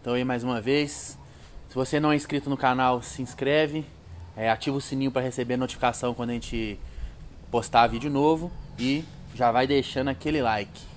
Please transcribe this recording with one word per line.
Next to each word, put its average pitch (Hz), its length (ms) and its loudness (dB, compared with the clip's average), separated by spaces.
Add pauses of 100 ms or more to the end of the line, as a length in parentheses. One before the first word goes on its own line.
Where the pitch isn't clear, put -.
Então 120 120 -4
aí 123 100 2
mais 123 220 0
uma 123 160 0
vez. 139 580 0 (500)
Se - 60 -20
você 131 240 2
não 151 140 4
é - 20 6
inscrito 143 340 -2
no 139 80 0
canal, 127 460 4
se - 180 -10
inscreve, 147 640 0 (520)
é, 110 120 0
ativa 135 280 2
o 139 40 0
sininho 135 300 -2
pra 127 100 0
receber 123 360 -2
notificação 123 580 0
quando 120 160 -4
a 120 40 -2
gente 110 440 -4 (720)
postar 117 380 6
vídeo 117 200 -2
novo 156 400 2 (300)
e 139 260 0 (300)
já 120 160 4
vai 123 160 4
deixando 135 400 2
aquele 151 340 -2
like. 107 400 -2 (160)